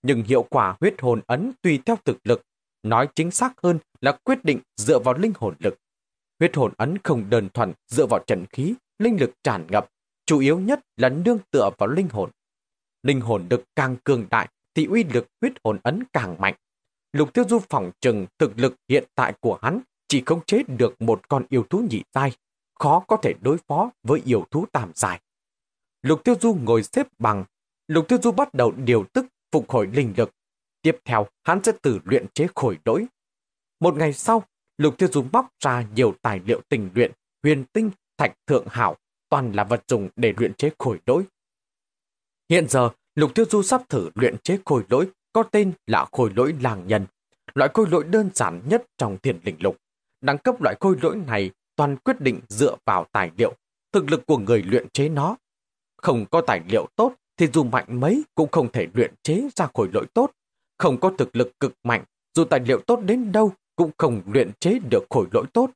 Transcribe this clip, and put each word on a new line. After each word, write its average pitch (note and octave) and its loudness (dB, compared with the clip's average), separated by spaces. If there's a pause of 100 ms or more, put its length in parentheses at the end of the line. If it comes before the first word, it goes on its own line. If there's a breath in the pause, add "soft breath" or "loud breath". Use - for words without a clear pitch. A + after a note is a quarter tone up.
Nhưng B2 0
hiệu A#2+ 2
quả G2+ 0
huyết G3 -2
hồn A#2 0
ấn E3+ -4 (100)
tùy D3+ 2
theo A#3 0 (100)
thực A#2 -2
lực, A2+ 0 (420)
nói A2+ 0
chính E3 -2
xác B3+ -2 (100)
hơn F3 2 (220)
là C3+ 2
quyết C4 -2
định C#3+ 0 (180)
dựa A#2+ 2
vào B2+ 0
linh G#3 -2
hồn F#2+ -4
lực. G2 -4 (600)
Huyết E3+ 2
hồn B2 0
ấn D3 -4
không A2+ -2
đơn G#2 2
thuần G#2 -2 (140)
dựa C3 2
vào G#2+ 0
trận F#2+ -2
khí, D#3+ -4 (260)
linh G#3+ 0
lực B2+ 2 (120)
tràn F#2+ -4
ngập, G2+ -2 (340)
chủ D3+ 2
yếu D3 2
nhất B3 0 (180)
là B2+ 2
nương F3+ 0 (120)
tựa G#2+ 2
vào G#2 0
linh E3+ -2
hồn. G#2 -4 (760)
Linh C3+ 0
hồn G#2+ -2
lực B2 0 (120)
càng C3 -2
cường A#2+ 0
đại A2+ 0 (260)
thì D#3+ 2
uy A3 2
lực B2 -2 (140)
huyết C4 -2 (100)
hồn G#2 -2
ấn F3 -2 (100)
càng F#2 -4
mạnh. G2 -2 (580)
Lục C#3+ 0
Tiêu A#3+ 2
Du A#3 2
phỏng G2+ -4
chừng G#2+ 0 (140)
thực A2+ 0
lực B2+ 0 (140)
hiện C3 2 (120)
tại - 0
của A2 -2
hắn D#3 -4 (280)
chỉ C3+ 0
khống E3 -2
chế A#3 0
được A#2 -2
một A2+ -2
con C3+ 0
yêu B2 0
thú F#3+ 0 (100)
nhị A2 -6 (100)
giai, C3+ -2 (480)
khó D3+ 4
có G#3 0
thể D3+ -2
đối C3+ 0
phó F3+ -4 (120)
với C3 0
yêu A2 0
thú E3 -2
tam G#2+ -4
giai. F2+ -4 (800)
Lục D3 0
Tiêu B3 4
Du A3+ 2
ngồi A2+ 2
xếp C#4 -2 (120)
bằng, G#2 0 (420)
Lục D#3 0
Tiêu B3 4
Du A#3 2
bắt C#4 -2
đầu A#2+ 2
điều A#2 2 (100)
tức B3+ 0 (260)
phục C3+ -2
hồi G#2+ 0
linh B2+ 0
lực. A2+ 0 (500)
Tiếp D#3+ 2
theo, A2 0 (160)
hắn F#3+ 0
sẽ A3+ 4 (100)
tự A#2 0
luyện A2+ 0
chế D#3 -2
khôi G#2 -2
lỗi. D3+ 0 (760)
Một D#3+ 2
ngày D3+ 0
sau, A3+ 0 (340)
Lục D3 2
Tiêu F#3 2
Du C#3+ 0 (100)
móc B3+ 0
ra A#2+ -2 (100)
nhiều A2 2
tài G2+ -4
liệu G#2+ 0
tình G#2+ -4
luyện, A#2+ 2 (320)
huyền C#3+ 2
tinh, A3 0 (260)
thạch - -2 (100)
thượng - 0
hảo, G#2 -2 (320)
toàn C3 0
là G2+ -2
vật A2 -2
dụng G2+ -2
để A2+ 0
luyện G#2+ 0
chế D3 -2 (100)
khôi G#2+ -4
lỗi. D#3 2 (1300)
Hiện E3 2
giờ, B2 2 (260)
Lục D3+ 0
Tiêu A3+ 4
Du G#3+ 2
sắp B3+ -2
thử F#2 -4
luyện A2+ 0
chế F#3+ -4
khôi B2+ 0
lỗi D3+ 2 (260)
có A3+ 2
tên G#3 2 (160)
là F#2 0
khôi A#2 0
lỗi C3+ 2
lang G2+ -4
nhân. G2+ 0 (480)
Loại C3+ 2
khôi A3 2
lỗi D#3+ 2
đơn G3 0
giản F2 -4
nhất A3 0 (120)
trong G2+ -4
thiên C3 -4
linh E2+ -6
lục. F#2 -2 (440)
Đẳng C#3 -2
cấp B3 -2
loại A2 0
khôi F#3+ 2
lỗi E3 0 (120)
này G2+ -4 (240)
toàn C#3+ 0
quyết - -2
định B2+ 0 (100)
dựa G#2+ 0 (100)
vào F#2 0
tài F#2 -2
liệu, A2+ 0 (380)
thực D#3+ 0
lực - 0
của D3 2
người G#2 0
luyện G#2+ 0
chế C#3+ -2
nó. D#3+ -2 (600)
Không A#2 0
có E3 4
tài G2 0
liệu - 0
tốt B3 0 (240)
thì E3+ 2
dù D#3 4
mạnh B2 -2
mấy G#3 0 (120)
cũng D3+ 0
không C3 0
thể F#2+ -2
luyện A#2+ 0 (100)
chế G#3 -2
ra F3+ -4
khôi G2+ -2
lỗi - -2
tốt. C4 2 (460)
Không C3 0
có F#3 2
thực - -2
lực A#2+ -2
cực C3+ -4 (100)
mạnh, A#2 0 (300)
dù E3 4
tài D3 2
liệu B2 0
tốt A#3+ 2
đến G#3+ 0
đâu G#3 2 (220)
cũng E3 0
không A#2+ 0
luyện G#2 2
chế G#3+ 2 (120)
được G#2+ 2
khôi G#2 0
lỗi G#2 0
tốt. B3+ 2